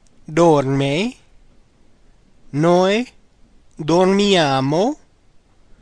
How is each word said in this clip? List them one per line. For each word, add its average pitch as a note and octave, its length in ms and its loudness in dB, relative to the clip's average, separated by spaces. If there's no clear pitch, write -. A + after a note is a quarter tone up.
dorme. D3 840 0
Noi F3+ 600 0
dormiamo. F3 1200 0